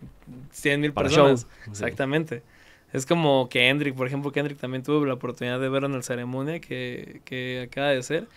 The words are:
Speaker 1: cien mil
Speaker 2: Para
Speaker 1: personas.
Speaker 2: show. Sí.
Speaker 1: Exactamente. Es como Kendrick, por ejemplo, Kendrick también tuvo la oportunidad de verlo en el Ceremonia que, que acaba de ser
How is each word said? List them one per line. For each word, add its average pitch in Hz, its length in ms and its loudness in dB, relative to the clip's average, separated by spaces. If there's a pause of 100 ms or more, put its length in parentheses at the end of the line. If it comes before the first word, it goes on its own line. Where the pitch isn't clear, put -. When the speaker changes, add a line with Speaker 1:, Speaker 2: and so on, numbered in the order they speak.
(520)
Speaker 1:
cien 143 300 0
mil 151 120 2
Speaker 2:
Para 135 140 2
Speaker 1:
personas. 139 340 8
Speaker 2:
show. - 80 -14 (140)
Sí. - 80 -14
Speaker 1:
Exactamente. 127 720 -2 (500)
Es 131 120 -2
como 143 440 4
Kendrick, 135 460 4
por 131 100 -2
ejemplo, 139 280 -4
Kendrick 143 260 -2
también 131 240 -6
tuvo 147 220 2
la 135 80 0
oportunidad 123 480 -6
de 135 80 0
verlo 135 180 -2
en 139 80 -2
el 123 80 -6
Ceremonia 131 560 -6
que, 127 680 -10
que 127 460 -8
acaba 139 160 -2
de 131 160 2
ser 175 340 -4